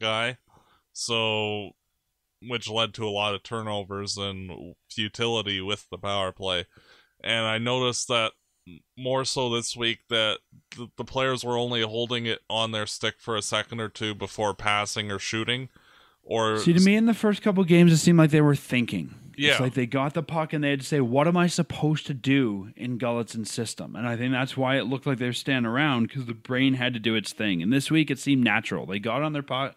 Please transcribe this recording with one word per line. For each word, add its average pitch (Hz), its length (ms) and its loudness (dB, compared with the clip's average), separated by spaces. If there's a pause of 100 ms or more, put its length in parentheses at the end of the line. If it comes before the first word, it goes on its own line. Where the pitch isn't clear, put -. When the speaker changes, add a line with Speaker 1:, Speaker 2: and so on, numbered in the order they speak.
Speaker 1:
guy. 113 380 -2 (540)
So, 107 800 -2 (720)
which 117 240 -8
led 110 260 -2
to 113 120 -6
a 104 40 -4
lot 104 240 -2
of 95 80 -8
turnovers 101 760 -8
and 95 580 -10 (160)
futility 107 720 -2
with 101 300 -6
the 90 80 -12
power 101 340 -4
play. 90 340 -4 (560)
And 113 240 -2
I 110 120 -2
noticed 123 500 -2
that 113 240 0 (640)
more 131 280 -2
so 127 240 -2
this 117 280 -4
week 117 320 -4
that 110 300 0 (340)
th-, 120 240 -14
the 127 80 -8
players 131 400 -4
were 120 120 -2
only 120 260 0
holding 117 440 -4
it 113 140 -4 (100)
on 113 220 0
their 107 140 -4
stick - 320 -6
for 113 180 -6
a 104 60 -4
second 113 380 -4
or 110 80 -4
two 107 260 -6
before 98 400 -4
passing 104 560 -4
or 98 80 -4
shooting. 120 500 -4 (560)
Or 110 340 0
Speaker 2:
See, 165 140 4
to 175 80 6
me, 196 140 8
in 226 120 4
the 226 80 4
first 208 280 0
couple 190 220 2
games, 170 280 8
it 160 40 8
seemed 170 220 6
like 160 120 8
they 156 100 6
were 147 140 6
thinking. 107 600 -2 (220)
Speaker 1:
Yeah. 143 160 4
Speaker 2:
It's - 80 2
like 127 140 0
they 123 120 0
got 139 280 -2
the 165 80 -2
puck 160 300 -4
and 151 100 -2
they 143 80 2
had 143 100 0
to 127 60 -12
say, 147 140 0
"What 131 260 6
am 175 100 6
I 175 120 6
supposed 156 580 0
to 151 80 -4
do 113 640 2
in 123 220 -6
Gulutz's 117 520 -4
system?" - 460 -8
And 113 100 -4
I 117 100 -2
think 123 140 -2
that's 131 260 -2
why 131 200 0
it 117 80 0
looked 127 220 -4
like 131 120 0
they 123 80 -2
were 123 60 -2
standing 123 360 0
around, 123 440 2
'cause 131 140 -8
the 117 80 -8
brain 127 400 0
had 123 200 -2
to 113 60 -4
do 113 160 2
its 104 160 -4
thing. 98 300 0
And 104 100 0
this 135 180 0
week, 156 200 2
it 131 80 -2
seemed 135 260 2
natural. 107 420 0
They 95 120 -6
got 117 240 -2
on 151 100 -4
their 143 100 -6
pu-, 131 340 -6